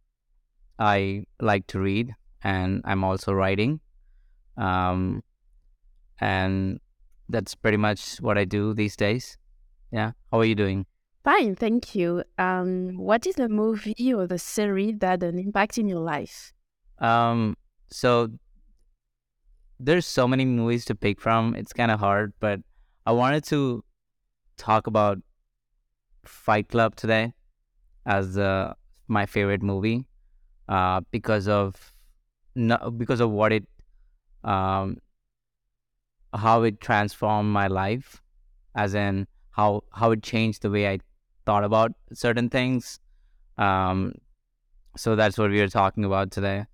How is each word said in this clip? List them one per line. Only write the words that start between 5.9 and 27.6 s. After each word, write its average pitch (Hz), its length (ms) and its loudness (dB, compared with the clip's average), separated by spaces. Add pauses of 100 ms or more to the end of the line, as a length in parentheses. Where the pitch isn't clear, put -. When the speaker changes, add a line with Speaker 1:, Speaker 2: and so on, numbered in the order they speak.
Speaker 1:
and 95 600 -2 (480)
that's 113 260 -4
pretty 107 220 0
much 104 400 -2
what 104 220 0
I 101 60 2
do 104 300 -2
these 104 220 -2
days. 107 420 -2 (540)
Yeah. 110 200 -4 (200)
How 117 80 4
are 113 40 6
you 113 100 4
doing? 98 320 0 (360)
Speaker 2:
Fine, 277 340 2
thank 233 380 -2
you. 175 300 -2 (140)
Um, 185 580 -2
what 202 300 0
is 381 100 -4
the 247 120 0
movie 220 640 -2
or 190 140 0
the 175 120 -4
series 208 600 -2
that 185 240 0
had - 0 -
an 175 160 -2
impact 202 400 -2
in 214 80 0
your 180 140 -2
life? 151 520 -8 (460)
Speaker 1:
Um, 117 580 2 (340)
so 120 380 2 (1500)
there's 160 280 2
so 127 200 2
many 131 200 2
movies 120 400 0
to 113 80 -4
pick - 260 -2
from. 113 340 0
It's - 180 -10
kinda 113 240 0
hard, 101 440 0
but 101 200 -2 (460)
I 113 60 2
wanted 135 320 2
to 131 400 -2 (720)
talk 110 300 0
about 104 320 2 (1080)
Fight - 440 -2
Club 113 280 0
today 110 360 0 (760)